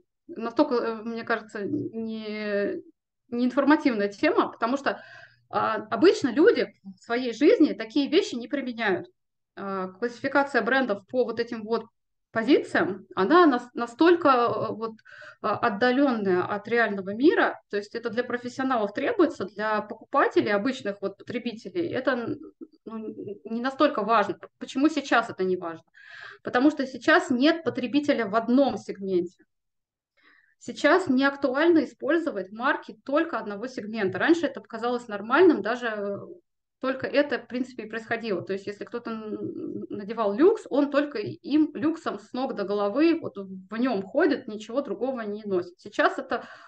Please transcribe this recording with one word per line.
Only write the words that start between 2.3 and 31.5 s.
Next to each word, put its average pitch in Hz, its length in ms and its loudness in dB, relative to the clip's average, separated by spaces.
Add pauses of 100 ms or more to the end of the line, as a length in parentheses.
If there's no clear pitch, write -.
неинформативная 254 800 2
тема, 302 420 0
потому 240 260 -2
что, 226 220 -4 (500)
а, 214 260 -2 (160)
обычно 269 400 4
люди 269 420 4 (100)
в - 200 -20
своей 240 300 -4
жизни 302 400 6
такие 226 360 -2
вещи 359 260 0
не 240 120 -8
применяют. 226 600 -4 (480)
А, 190 340 -6
классификация 262 720 -2
брендов 240 460 0
по 254 160 0
вот 226 160 -4
этим 233 240 -6
вот 220 220 -4 (460)
позициям, 226 840 2
она 302 320 6
нас-, 240 260 2
настолько, 320 560 4
э, 226 440 2
вот, 220 200 -8 (480)
а, 208 160 0
отдалённая 226 840 2
от 202 240 -4
реального 202 480 0
мира, 294 440 4 (120)
то 208 60 -4
есть 208 180 -8
это 233 160 -6
для 233 120 -2
профессионалов 240 680 -2
требуется, 311 520 2
для 214 360 -2
покупателей, 311 720 0
обычных 202 480 -2
вот 196 160 -6
потребителей, 208 760 -6
это, 262 200 0
н-, 240 260 -4 (480)
ну, 226 120 -12
н-, 214 180 -10 (300)
не 226 160 -6
настолько 269 420 0
важно. 202 320 2
П-, - 120 -18 (120)
почему 277 300 0
сейчас 277 420 0
это 185 120 -6
не 185 140 0
важно? 165 280 -12 (580)
Потому 254 280 4
что 277 160 -4
сейчас - 440 2
нет 302 320 2
потребителя 247 640 0
в 190 80 -4
одном 233 420 4
сегменте. 190 640 -4 (1160)
Сейчас 302 460 2
не 262 160 4
актуально 277 600 4